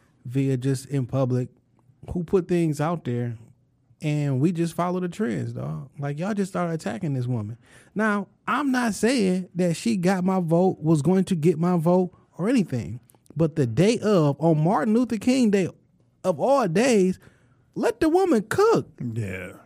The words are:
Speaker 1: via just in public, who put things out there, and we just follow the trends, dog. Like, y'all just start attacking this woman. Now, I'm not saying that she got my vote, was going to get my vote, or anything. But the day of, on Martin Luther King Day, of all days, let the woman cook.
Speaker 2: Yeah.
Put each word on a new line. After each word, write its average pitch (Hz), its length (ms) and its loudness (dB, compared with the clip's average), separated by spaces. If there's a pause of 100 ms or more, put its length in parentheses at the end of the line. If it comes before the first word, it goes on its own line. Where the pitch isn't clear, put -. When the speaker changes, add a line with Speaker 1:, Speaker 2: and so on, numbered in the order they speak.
(240)
Speaker 1:
via 135 320 -2
just 131 300 -2
in 139 220 -4
public, 127 420 -2 (640)
who 180 120 -4
put 180 240 0
things 165 320 0
out 160 240 -4
there, 120 320 -4 (640)
and 147 380 -2
we 160 120 2
just 165 240 -4
follow 180 240 -2
the 180 100 -4
trends, 175 440 -4
dog. 139 440 -10
Like, 143 220 -6
y'all 196 160 -4
just 196 160 -4
start 175 200 -4
attacking 175 420 -4
this 127 120 -2
woman. 117 320 -6 (380)
Now, 208 320 -2 (200)
I'm 269 240 0
not 247 220 0
saying 190 640 0
that 175 200 0
she 226 220 -2
got 180 260 0
my 190 160 0
vote, 175 420 2
was 160 200 2
going 185 240 2
to 196 100 -2
get 160 220 2
my 175 200 0
vote, 175 340 2 (260)
or 175 100 -4
anything. 139 520 0 (360)
But 156 200 0
the 143 100 2
day 170 340 2
of, 160 400 2
on 160 240 2
Martin 220 300 2
Luther 233 240 0
King 254 320 2
Day, 196 180 2 (560)
of 180 160 0
all 247 280 2
days, 190 500 2 (560)
let 440 260 -2
the 330 100 2
woman 320 380 2
cook. 415 400 2 (280)
Speaker 2:
Yeah. 95 380 -8 (120)